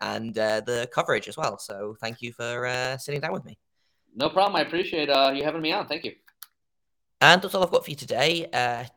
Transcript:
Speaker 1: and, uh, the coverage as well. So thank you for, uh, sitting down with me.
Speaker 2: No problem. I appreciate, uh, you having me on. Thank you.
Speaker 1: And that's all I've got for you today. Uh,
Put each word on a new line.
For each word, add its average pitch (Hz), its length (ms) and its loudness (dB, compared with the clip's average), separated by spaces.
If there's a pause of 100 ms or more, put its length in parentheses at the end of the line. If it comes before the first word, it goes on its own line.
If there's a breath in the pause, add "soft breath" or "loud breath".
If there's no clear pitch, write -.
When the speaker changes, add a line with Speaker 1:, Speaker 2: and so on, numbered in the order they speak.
Speaker 1:
and, 107 360 -6
uh, 110 240 2
the 120 320 -2
coverage 151 360 0
as 101 80 -12
well. 127 220 -4
So 104 420 -10
thank 113 200 -8
you 120 120 -10
for, 120 340 -6
uh, 127 320 -2
sitting 143 220 -6
down 160 120 -4
with 190 120 -8
me. - 140 -20 (560)
Speaker 2:
No 135 140 0
problem. 190 280 2
I 160 60 4
appreciate, 165 460 -2
uh, 139 260 6
you 143 100 -4
having 156 180 -2
me 156 100 0
on. 190 140 -2
Thank 156 180 -6
you. 104 80 -8 (1080)
Speaker 1:
And 165 200 8
that's 196 140 -4
all 190 80 2
I've 180 80 2
got - 140 4
for - 60 -10
you 151 60 -10
today. 160 560 0
Uh, 123 320 0 (120)